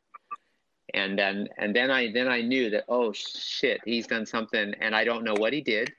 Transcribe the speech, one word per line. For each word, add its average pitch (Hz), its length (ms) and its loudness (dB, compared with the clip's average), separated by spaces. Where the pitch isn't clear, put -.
And 98 240 0
then, 101 300 0
and 104 180 -2
then 127 140 4
I, 123 220 2
then 123 160 0
I 120 140 2
knew 123 300 2
that, 104 160 0
"Oh 117 260 2
shit, - 720 -4
he's 113 240 -2
done 113 180 -2
something 107 540 -2
and 110 160 0
I 110 80 4
don't 113 200 0
know 110 100 0
what 107 200 2
he 147 80 -2
did." 120 380 0